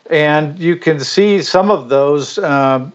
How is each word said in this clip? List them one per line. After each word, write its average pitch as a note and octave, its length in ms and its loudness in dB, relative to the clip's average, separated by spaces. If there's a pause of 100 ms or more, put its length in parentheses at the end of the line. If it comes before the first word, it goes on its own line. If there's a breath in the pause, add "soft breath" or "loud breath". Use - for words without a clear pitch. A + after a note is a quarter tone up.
and D3+ 500 0
you E3+ 160 0
can D#3+ 240 0
see G3 420 0
some F#3+ 300 2
of C#3+ 160 -2
those, C#3 500 0
uh, C#3 580 0